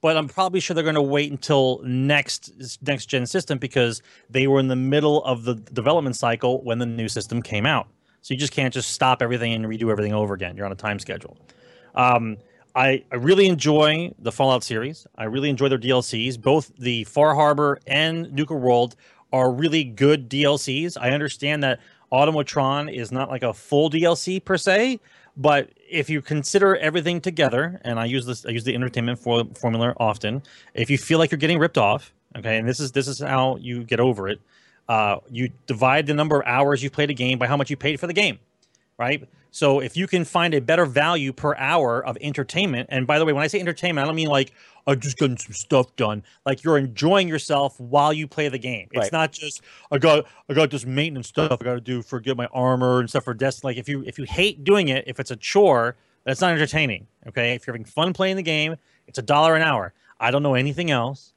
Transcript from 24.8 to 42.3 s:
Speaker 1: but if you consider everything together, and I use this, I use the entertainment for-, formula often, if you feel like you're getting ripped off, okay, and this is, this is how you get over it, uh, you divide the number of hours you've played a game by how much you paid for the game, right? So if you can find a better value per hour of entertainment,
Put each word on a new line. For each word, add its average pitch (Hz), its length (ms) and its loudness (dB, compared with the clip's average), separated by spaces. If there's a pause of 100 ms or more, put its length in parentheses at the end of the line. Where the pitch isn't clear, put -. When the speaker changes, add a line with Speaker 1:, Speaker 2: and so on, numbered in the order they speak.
Speaker 1:
but 143 320 2 (200)
if 156 200 -4
you 156 120 -2
consider 190 540 2
everything 160 460 -2
together, 160 600 0
and 117 160 -4
I 117 60 -2
use 123 200 -2
this, 123 200 -8
I - 40 -8
use 117 140 -4
the 123 120 -2
entertainment 123 440 -4
for-, 117 260 0 (140)
formula 117 380 0
often, 110 460 -2 (300)
if 117 160 -4
you 139 80 2
feel 160 200 0
like 160 140 4
you're 160 80 -4
getting 160 200 2
ripped 160 180 2
off, 113 360 0 (240)
okay, 110 200 -2
and 113 100 -2
this 127 120 -2
is, 139 120 -6
this 135 160 -2
is 131 120 -8
how 131 380 0
you 123 260 -10
get 113 160 -2
over 113 280 2
it, 104 120 -6 (480)
uh, 107 300 2 (120)
you 123 200 -4 (160)
divide 131 420 2
the 147 60 -2
number 151 280 2
of - 60 -4
hours 135 360 2
you've 139 100 -6
played 147 160 0
a 139 40 -4
game 127 260 -2
by 123 80 0
how 143 100 0
much 139 120 -2
you 139 80 -4
paid 143 220 -2
for 175 80 -6
the 175 60 -6
game, 170 240 0 (600)
right? 135 300 -4 (240)
So 143 280 2
if 131 180 -6
you 185 80 -2
can 180 200 0
find 170 280 0
a 139 80 2
better 160 240 4
value 143 480 0
per 147 220 -2
hour 131 500 0
of 123 160 -6
entertainment, 147 680 -4